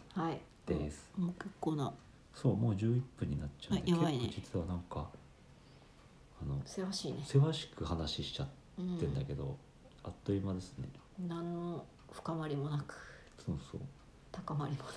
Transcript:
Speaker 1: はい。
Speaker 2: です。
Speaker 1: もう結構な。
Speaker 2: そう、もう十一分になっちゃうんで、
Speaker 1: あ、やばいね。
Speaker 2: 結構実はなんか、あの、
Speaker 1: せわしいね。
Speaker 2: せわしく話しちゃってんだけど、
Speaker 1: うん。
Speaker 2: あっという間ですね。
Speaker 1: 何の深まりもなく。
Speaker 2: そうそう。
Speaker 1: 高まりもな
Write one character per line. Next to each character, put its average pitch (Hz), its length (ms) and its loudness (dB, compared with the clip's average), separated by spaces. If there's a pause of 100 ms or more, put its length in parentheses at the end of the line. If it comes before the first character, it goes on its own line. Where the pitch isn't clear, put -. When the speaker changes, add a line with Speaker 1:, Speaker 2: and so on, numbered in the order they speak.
(140)
Speaker 1:
は 165 180 2
い。 - 100 -4 (240)
Speaker 2:
で 73 260 2
す。 - 260 -14
Speaker 1:
も 175 120 2
う 180 40 -2
結 - 160 -8 (100)
構 160 160 2
な。 135 180 0 (400)
Speaker 2:
そ - 180 4
う、 95 60 4
も 113 140 4
う 98 40 4
十 110 220 4
一 127 60 2 (140)
分 73 120 0
に 71 100 0
な 76 60 -2
っ 71 40 -4 (100)
ち - 120 -14
ゃ 202 40 4
う 180 40 6
ん - 60 -2
で、 175 80 6
Speaker 1:
あ、 - 20 6
や 170 60 6
ば 165 80 6
い 143 80 2
ね。 120 100 0
Speaker 2:
結 104 80 -4
構 - 60 -6
実 - 180 -2
は 82 60 0
な 90 100 0
ん 87 80 0
か、 - 260 -6 (1300)
あ 151 40 -2
の、 139 200 0
Speaker 1:
せ - 180 -4
わ 190 80 -2
し - 180 -2
い 123 40 -2
ね。 - 100 -4
Speaker 2:
せ - 160 8
わ 156 140 8
し - 160 -4
く - 160 -4
話 78 380 0
し - 100 -6
ち - 80 -2
ゃ - 20 2
っ - 40 -4 (520)
て 151 60 2
ん 139 100 2
だ 135 80 0
け 135 100 -2
ど、 69 120 -2
Speaker 1:
う - 20 -2
ん。 - 40 -2 (520)
Speaker 2:
あ - 60 -8
っ 95 40 -6 (100)
と - 80 0
い 98 80 4
う - 60 -2
間 95 80 0
で 92 80 -2
す - 160 -12
ね。 - 120 -6 (380)
Speaker 1:
何 170 260 -4
の 170 320 -4 (260)
深 - 240 -4
ま 156 120 -2
り 147 80 0
も 143 140 0
な 151 140 0
く。 - 120 -12 (480)
Speaker 2:
そ - 100 0
う 73 60 -2 (120)
そ - 60 -4
う。 - 40 -4 (500)
Speaker 1:
高 - 220 -6
ま 143 140 0
り 151 80 0
も - 80 -4
な - 140 -10